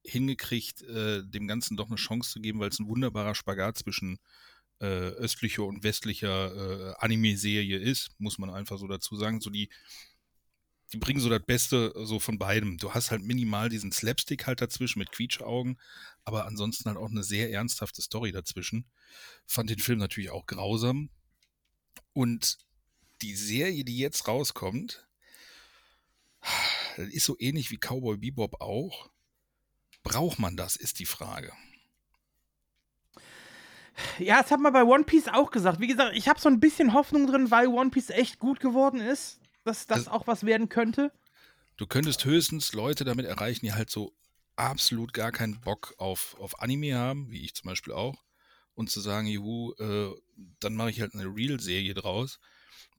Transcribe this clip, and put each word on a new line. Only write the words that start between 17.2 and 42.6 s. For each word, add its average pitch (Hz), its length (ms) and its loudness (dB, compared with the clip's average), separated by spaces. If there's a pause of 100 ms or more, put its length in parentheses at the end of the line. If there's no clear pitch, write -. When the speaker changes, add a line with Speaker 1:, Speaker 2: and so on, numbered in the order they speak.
Speaker 1:
sehr 104 280 -2
ernsthafte - 500 -4
Story 110 300 -6
dazwischen. 95 540 -6 (640)
Fand 110 220 -2
den 107 100 -4
Film 120 200 2
natürlich 98 320 -4
auch - 160 -8
grausam. 113 640 0 (1040)
Und 120 440 0 (640)
die 104 140 -6
Serie, 131 500 -2
die 123 120 -4
jetzt 135 300 -2
rauskommt, 127 800 -2 (1900)
das 92 100 -6
ist 170 180 0
so 139 140 0
ähnlich 135 320 -2
wie 113 60 -6
Cowboy 123 400 -2
Bebop 117 440 -4
auch. 107 480 -6 (960)
Braucht 156 360 0
man 92 180 0
das, - 180 -4
ist - 240 -6
die 90 60 -8
Frage. - 480 -8 (2750)
Speaker 2:
Ja, 202 220 8
das - 100 4
hat 285 80 6
man 285 140 6
bei 262 100 10
One 262 200 10
Piece 311 240 6
auch 269 240 4
gesagt. 180 280 4
Wie 240 80 0
gesagt, 240 280 4
ich 226 140 0
hab 302 100 6
so 302 100 6
ein 254 100 10
bisschen 294 340 8
Hoffnung 285 340 6
drin, 262 240 4
weil 240 160 8
One 254 220 4
Piece - 200 0
echt 202 300 0
gut 262 200 0
geworden 262 400 4
ist, 240 400 -4 (240)
dass 220 240 -4
das 220 100 2
Speaker 1:
Also 120 100 -2
Speaker 2:
auch 220 200 -2
was 208 180 0
werden 220 240 4
könnte. 233 420 2 (640)
Speaker 1:
Du 104 100 -6
könntest 143 380 0
höchstens 156 480 4